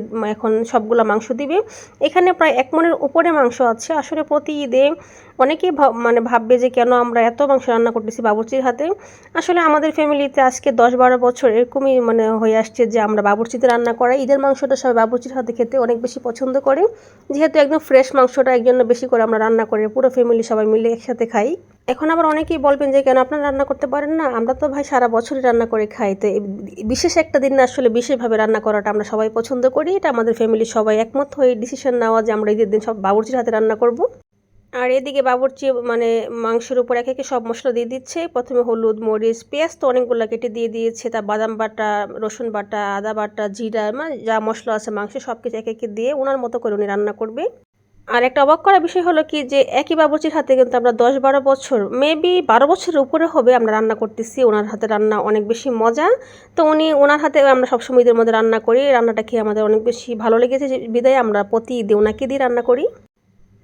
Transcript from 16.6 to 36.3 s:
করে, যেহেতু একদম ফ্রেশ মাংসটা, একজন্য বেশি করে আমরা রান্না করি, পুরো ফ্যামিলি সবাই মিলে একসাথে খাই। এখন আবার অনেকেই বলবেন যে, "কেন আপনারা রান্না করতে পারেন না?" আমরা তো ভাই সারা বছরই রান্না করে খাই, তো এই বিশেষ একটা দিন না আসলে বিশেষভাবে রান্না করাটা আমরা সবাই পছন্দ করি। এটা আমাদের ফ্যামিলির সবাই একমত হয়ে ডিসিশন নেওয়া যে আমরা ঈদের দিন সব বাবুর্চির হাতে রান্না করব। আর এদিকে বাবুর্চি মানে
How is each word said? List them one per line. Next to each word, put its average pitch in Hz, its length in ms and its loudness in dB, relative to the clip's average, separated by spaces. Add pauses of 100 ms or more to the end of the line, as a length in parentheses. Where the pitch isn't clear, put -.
করে, 269 220 2 (480)
যেহেতু 302 280 2
একদম 294 200 4
ফ্রেশ 262 360 4
মাংসটা, 254 400 2
একজন্য 247 280 4
বেশি 233 240 0
করে 233 160 2
আমরা 220 160 0
রান্না 220 260 2
করি, 214 220 -2
পুরো 254 240 0
ফ্যামিলি 240 320 2
সবাই 220 240 0
মিলে 220 260 2
একসাথে 233 340 -4
খাই। 233 300 -2 (300)
এখন 311 240 -2
আবার 330 160 2
অনেকেই 311 320 -2
বলবেন 277 340 2
যে, 277 100 4
"কেন 262 140 2
আপনারা 262 260 0
রান্না 277 220 -2
করতে 277 220 -4
পারেন 294 240 -4
না?" 320 140 -2
আমরা 240 300 -2
তো 294 140 -2
ভাই 277 160 -4
সারা 247 240 0
বছরই 254 320 -2
রান্না 233 260 2
করে 220 200 -2
খাই, 208 280 -4
তো 196 120 -4
এই 202 140 0 (440)
বিশেষ 262 320 -2
একটা 311 220 0
দিন 269 160 0
না 269 80 4
আসলে 254 260 0
বিশেষভাবে 233 480 0
রান্না 214 240 0
করাটা 214 300 -2
আমরা 208 140 -2
সবাই 214 260 -2
পছন্দ 240 380 -2
করি। 311 280 0
এটা 359 120 -2
আমাদের 233 260 0
ফ্যামিলির 226 320 0
সবাই 214 320 0
একমত 269 360 -2
হয়ে 254 200 2
ডিসিশন 247 400 -4
নেওয়া 226 280 0
যে 214 100 -2
আমরা 214 180 -2
ঈদের 214 200 0
দিন 214 100 0
সব 220 180 -6
বাবুর্চির 214 380 0
হাতে 240 140 -2
রান্না 220 260 0
করব। 240 220 0 (760)
আর 254 180 -2
এদিকে 269 320 -2
বাবুর্চি 262 500 -2
মানে 233 360 -2 (220)